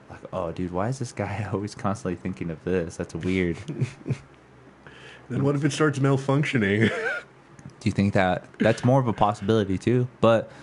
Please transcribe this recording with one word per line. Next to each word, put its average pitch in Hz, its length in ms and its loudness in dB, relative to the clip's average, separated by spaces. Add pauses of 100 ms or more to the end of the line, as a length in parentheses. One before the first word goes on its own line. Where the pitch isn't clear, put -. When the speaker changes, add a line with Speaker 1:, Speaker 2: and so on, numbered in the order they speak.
(100)
Speaker 1:
Like, 90 100 -18 (120)
"Oh, 87 200 -4
dude, 90 180 -6
why 92 180 -2
is 131 120 -6
this 120 120 -8
guy 98 360 -6
<laughs> 95 40 -6
always 101 220 -4
constantly 98 400 -4
thinking 92 360 -8
of 78 140 -10
this? 87 320 -2
That's - 200 -8
weird." 87 460 0
Speaker 2:
<laughs> - 40 -16 (1600)
Then 127 160 -4
what 143 120 2
if 143 80 -4
it 143 80 2
starts 147 260 2
malfunctioning? 135 920 2
<laughs> - 920 -8
Speaker 1:
Do - 80 0
you 98 40 -2
think 101 220 2
that, 92 300 2 (140)
that's 110 260 2
more 127 160 6
of 123 80 0
a 110 40 0
possibility 101 640 2
too? 123 320 2 (120)
But - 300 4 (120)